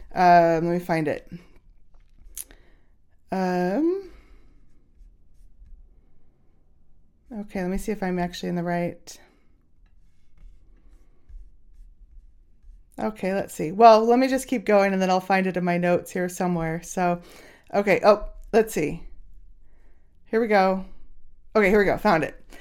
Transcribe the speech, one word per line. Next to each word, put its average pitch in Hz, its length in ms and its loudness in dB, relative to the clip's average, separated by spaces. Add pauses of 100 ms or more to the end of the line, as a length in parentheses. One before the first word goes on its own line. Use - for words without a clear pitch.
(140)
um, 185 100 0
let 170 380 6
me 170 160 -2
find 160 300 -2
it. - 200 -6 (2000)
Um, 190 800 -2 (3250)
okay, 202 260 -8
let 180 80 -4
me 196 80 -4
see 208 120 -6
if 208 100 -6
I'm 180 200 -4
actually 180 300 -6
in 175 40 -4
the 175 80 -4
right. 175 560 -6 (3750)
Okay, 190 340 -4
let's - 200 -6
see. 165 180 -6
Well, 220 320 8
let 240 160 4
me 262 80 2
just 262 180 -2
keep 226 180 -4
going, 196 280 4
and 190 100 0
then 185 80 0
I'll 185 80 2
find 190 300 0
it 180 80 -4
in 180 80 -2
my 175 140 0
notes 175 340 0
here 180 160 -4
somewhere. 175 560 -4
So, 175 360 -4 (540)
okay. 202 300 2
Oh, - 240 4 (240)
let's 220 200 2
see. 160 300 -4 (1200)
Here 226 140 -2
we 240 60 0
go. 190 380 2 (720)
Okay, 196 140 4
here 208 100 6
we 190 60 4
go. 147 120 0
Found 170 240 2
it. - 160 -8 (220)